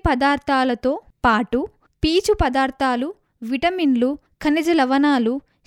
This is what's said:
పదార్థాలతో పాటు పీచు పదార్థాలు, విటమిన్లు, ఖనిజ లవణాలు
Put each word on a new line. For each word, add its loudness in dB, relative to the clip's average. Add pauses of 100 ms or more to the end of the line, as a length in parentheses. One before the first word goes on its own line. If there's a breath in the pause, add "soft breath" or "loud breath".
పదార్థాలతో 0 (340)
పాటు 0 (440)
పీచు 2
పదార్థాలు, -2 (340)
విటమిన్లు, 0 (340)
ఖనిజ 0 (100)
లవణాలు 2 (340)